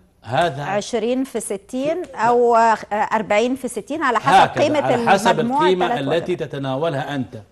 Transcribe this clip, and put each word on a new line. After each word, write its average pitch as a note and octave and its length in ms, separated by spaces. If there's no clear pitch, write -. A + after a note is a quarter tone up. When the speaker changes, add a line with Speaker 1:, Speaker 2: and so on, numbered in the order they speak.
Speaker 1:
هذا C#3+ 420
Speaker 2:
عشرين G#3+ 600
في B3 160
ستين C4+ 680
أو، A#3+ 400
آه، A3+ 220
أربعين G#3+ 600
في B3+ 120
ستين C#4 360
على A#3+ 160
حسب F3+ 300
Speaker 1:
هكذا، - 140
Speaker 2:
قيمة D4 180
Speaker 1:
على A#3+ 280
حسب G3+ 300
Speaker 2:
المجموع B3+ 220
Speaker 1:
القيمة F#3 260
Speaker 2:
ثلاث D3+ 120
Speaker 1:
التي E3 340
Speaker 2:
وجبات. D#3+ 160
Speaker 1:
تتناولها C#3+ 680
أنت. A#2 260